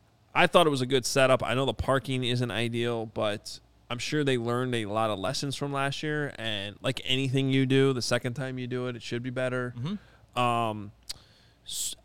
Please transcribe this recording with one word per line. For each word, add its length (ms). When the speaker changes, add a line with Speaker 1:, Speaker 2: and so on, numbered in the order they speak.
Speaker 1:
I 140
thought 180
it 60
was 100
a 60
good 180
setup. 380
I 100
know 120
the 80
parking 500
isn't 280
ideal, 560
but 520
I'm 80
sure 240
they 140
learned 380
a 100
lot 260
of 80
lessons 360
from 180
last 300
year. 360
And 420
like 240
anything 440
you 160
do, 280
the 80
second 340
time 220
you 100
do 200
it, 80
it 80
should 200
be 60
better. 480
Speaker 2:
Mm-hmm. 600
Speaker 1:
Um, 520
s-, 400